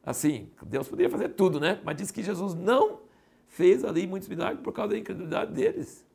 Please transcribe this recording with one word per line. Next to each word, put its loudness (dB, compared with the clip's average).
assim. -2
Deus -4
poderia 2
fazer -2
tudo, 2
né? 0
Mas -4
diz -8
que -8
Jesus -4
não 2
fez 6
ali -2
muitos -8
milagres -4
por -6
causa -4
da 0
incredulidade -6
deles. -2